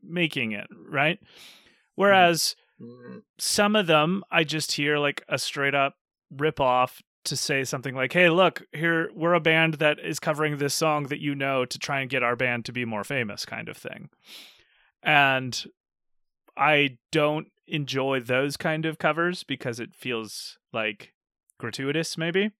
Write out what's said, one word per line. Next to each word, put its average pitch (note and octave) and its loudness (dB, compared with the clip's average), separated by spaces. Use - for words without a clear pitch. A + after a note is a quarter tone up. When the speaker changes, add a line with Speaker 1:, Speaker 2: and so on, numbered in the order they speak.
Speaker 1:
making D#3 -2
it, G2+ -10
right? D3+ 0
Whereas F#3 6
Speaker 2:
Mm-hmm. B2 -18
Speaker 1:
some G#3 2
of G#3 2
them, D#3+ 4
I E3+ 2
just D3+ -4
hear, D3 0
like, C#3+ -2
a C#3 -2
straight-up C#3 0
rip-off C3+ 0
to D3 -6
say C3+ -2
something C3 -6
like, C3 -2
"Hey, F3+ 6
look, E3+ 2
here, E3 0
we're E3+ 2
a E3+ 4
band D#3+ 4
that D3+ 2
is D#3+ -6
covering D3+ -2
this C#3 -2
song D3+ 2
that D3 -6
you C#3+ -4
know C3+ -2
to - -6
try C#3 -4
and C3 -8
get B2+ 0
our A#2+ 2
band A#2+ -2
to A#2+ -8
be B2 -4
more A2 -4
famous," A#2 -4
kind A2 -10
of - -14
thing. - -14
And C3+ 2
I C#3+ 4
don't D3+ 0
enjoy C3+ -2
those C3 0
kind D#3+ -2
of D#3 -6
covers E3 -2
because B2+ -6
it A#2 -10
feels, - -8
like, G#2+ -4
gratuitous, C#3 -4
maybe. E3+ 0